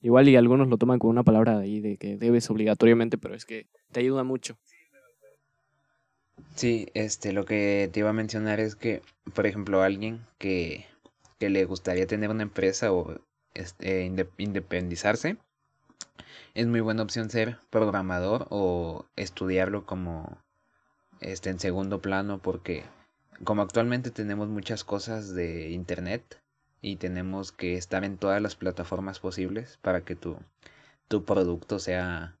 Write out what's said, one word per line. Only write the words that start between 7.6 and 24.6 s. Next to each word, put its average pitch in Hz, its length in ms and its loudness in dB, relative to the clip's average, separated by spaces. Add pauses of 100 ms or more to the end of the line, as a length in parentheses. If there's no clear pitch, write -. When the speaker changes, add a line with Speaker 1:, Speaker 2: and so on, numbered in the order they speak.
Speaker 2:
te 107 80 -2
iba 107 100 2
a 107 40 0
mencionar 107 460 -2
es 110 160 -2
que, 113 260 -4 (320)
por 104 120 2
ejemplo, 98 360 2
alguien 107 440 -2 (120)
que, 87 480 -4 (520)
que 104 120 -2
le 98 140 4
gustaría 90 420 -2
tener 104 240 -2
una 110 120 -2
empresa 117 500 0
o, 82 280 -2 (340)
este, 90 500 -4
inde-, 92 240 -2 (100)
independizarse, 98 1000 -2 (1160)
es 117 120 0
muy 117 140 2
buena 110 220 0
opción 110 280 -4
ser 117 280 -2 (120)
programador 98 800 0
o 87 560 -2 (100)
estudiarlo 95 680 -2
como, 82 520 -8 (840)
este, 95 300 -8
en 90 100 -6
segundo 98 400 -2
plano, 98 400 -4
porque 90 440 -6 (600)
como 104 180 2
actualmente 120 480 -2
tenemos 104 380 -6
muchas 104 360 -6